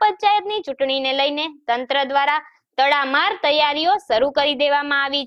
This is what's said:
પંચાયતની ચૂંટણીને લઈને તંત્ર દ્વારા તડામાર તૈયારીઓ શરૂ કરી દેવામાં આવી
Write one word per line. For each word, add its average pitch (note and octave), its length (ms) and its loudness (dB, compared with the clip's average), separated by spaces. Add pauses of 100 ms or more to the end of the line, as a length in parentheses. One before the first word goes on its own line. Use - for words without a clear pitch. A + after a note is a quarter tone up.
પંચાયતની G#4 600 0
ચૂંટણીને C4+ 540 -2
લઈને D4 260 -2 (220)
તંત્ર B3+ 460 -2
દ્વારા C#4+ 280 0 (380)
તડામાર C#4+ 520 2 (120)
તૈયારીઓ D4+ 500 2 (100)
શરૂ A#3+ 320 0
કરી C#4+ 240 0
દેવામાં C#4+ 460 0
આવી C#4 220 -4